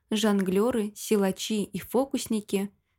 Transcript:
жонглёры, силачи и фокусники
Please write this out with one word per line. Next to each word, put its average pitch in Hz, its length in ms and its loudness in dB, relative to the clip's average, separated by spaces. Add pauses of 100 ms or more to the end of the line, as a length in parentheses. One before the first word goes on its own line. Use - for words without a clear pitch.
(120)
жонглёры, 208 840 2
силачи 202 680 0
и - 160 -8
фокусники 214 920 -2 (280)